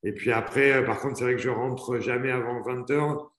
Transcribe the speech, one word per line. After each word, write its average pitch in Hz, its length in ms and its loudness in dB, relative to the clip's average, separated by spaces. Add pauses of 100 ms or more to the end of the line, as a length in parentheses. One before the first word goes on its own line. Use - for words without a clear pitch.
Et 101 100 -4
puis 120 200 0
après, 120 400 4
euh, 135 100 4
par 113 180 0
contre, 139 180 -4
c'est 123 60 -2
vrai 123 120 2
que 123 60 -4
je 127 80 0
rentre 123 500 -2
jamais 127 300 0
avant 120 320 -2
vingt 123 280 -6
heures. 147 480 0